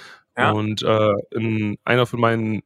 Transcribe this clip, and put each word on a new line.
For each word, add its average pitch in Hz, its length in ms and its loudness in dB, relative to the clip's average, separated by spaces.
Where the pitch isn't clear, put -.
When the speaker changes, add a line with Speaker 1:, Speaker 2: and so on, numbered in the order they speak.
Speaker 1:
Ja. 127 140 2
Speaker 2:
Und, 107 320 -2
äh, 107 300 2
ein, 110 480 -2
einer 120 220 2
von 120 140 -8
meinen 113 460 0